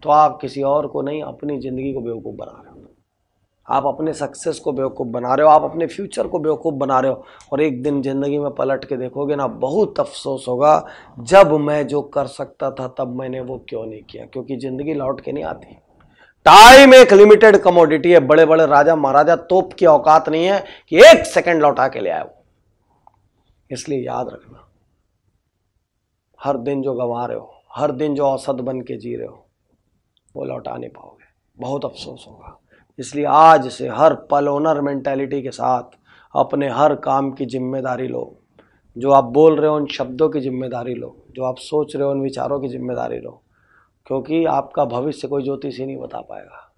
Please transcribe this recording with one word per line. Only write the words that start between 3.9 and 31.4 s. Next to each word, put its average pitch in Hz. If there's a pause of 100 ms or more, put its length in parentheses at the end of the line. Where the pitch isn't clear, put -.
सक्सेस 147
को 156
बेवकूफ़ 131
बना 123
रहे 147
हो, 156
आप 151
अपने 160
फ्यूचर 156
को 175
बेवकूफ़ 156
बना 135
रहे 131
हो। - (280)
और 139
एक 131
दिन 143
ज़िंदगी 139
में 143
पलट 135
के 135
देखोगे 135
ना, 139
बहुत 135
अफसोस 139
होगा 135 (360)
जब 156
मैं 147
जो 139
कर 139
सकता 139
था 131 (100)
तब 127
मैंने 127
वो 127 (100)
क्यों 113
नहीं 107
किया, 113
क्योंकि 131
ज़िंदगी 135
लौट 143
के -
नहीं 80
आती। - (720)
टाइम 254
एक 254
लिमिटेड 208
कमोडिटी 170
है। 170
बड़े 151
बड़े 160
राजा 147
महाराजा 147
तोप 185
की -
औकात 156
नहीं 160
है 190 (260)
कि 160
एक -
सेकंड 170
लौटा 135
के 117
ले 92
आए 80
वो। - (1400)
इसलिए 135
याद 123
रखना, - (1800)
हर 139
दिन 135
जो 135
गंवा 120
रहे 117
हो, - (140)
हर 143
दिन 147
जो 143
औसत 135
बन 127
के 123
जी 120
रहे 117
हो, - (880)
वो -
लौटा 64
नहीं 60
पाओगे, - (320)